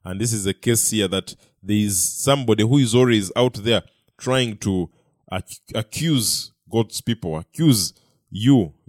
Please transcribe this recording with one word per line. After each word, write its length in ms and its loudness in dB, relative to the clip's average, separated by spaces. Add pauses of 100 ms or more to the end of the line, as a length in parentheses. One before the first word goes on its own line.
And 160 -8
this 140 -2
is 120 -4
a 80 0
case 360 0
here 180 0
that 280 -6 (260)
there 160 0
is 220 0
somebody 640 0
who 160 4
is 160 2
always 400 2
out 280 2
there 200 0 (340)
trying 400 -2
to 320 -2 (420)
ac-, 300 -12 (120)
accuse 800 -4 (180)
God's 320 -2
people, 360 -6
accuse 560 0 (360)
you, 440 2 (140)